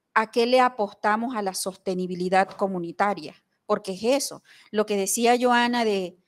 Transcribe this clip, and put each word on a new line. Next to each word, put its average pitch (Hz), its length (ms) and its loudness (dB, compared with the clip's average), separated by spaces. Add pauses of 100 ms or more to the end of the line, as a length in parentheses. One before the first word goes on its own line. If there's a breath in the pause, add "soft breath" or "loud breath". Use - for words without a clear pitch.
(140)
¿a 220 160 2
qué 233 160 2
le 254 140 4
apostamos 233 760 0
a 208 60 -4
la 190 120 -4
sostenibilidad 185 920 -2
comunitaria? 185 840 -4 (320)
Porque 208 260 -2
es 185 120 -10
eso, 262 380 -2 (280 soft breath)
lo 208 160 0
que 208 100 -2
decía 233 440 2
Joana 240 440 2
de 196 440 -2